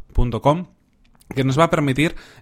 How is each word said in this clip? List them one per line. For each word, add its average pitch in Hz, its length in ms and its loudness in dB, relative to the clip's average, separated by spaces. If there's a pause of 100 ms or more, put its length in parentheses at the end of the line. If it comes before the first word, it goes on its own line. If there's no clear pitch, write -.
(120)
punto 120 300 0
com, 165 260 0 (680)
que 135 80 -2
nos 131 160 0
va 160 60 4
a 165 60 2
permitir, 147 440 0 (280)